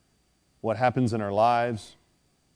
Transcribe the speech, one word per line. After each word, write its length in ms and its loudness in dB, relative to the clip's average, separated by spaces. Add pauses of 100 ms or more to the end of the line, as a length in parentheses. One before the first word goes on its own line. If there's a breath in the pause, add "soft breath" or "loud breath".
(600)
what 160 -2
happens 360 0
in 80 -4
our 120 -4
lives, 640 0 (600)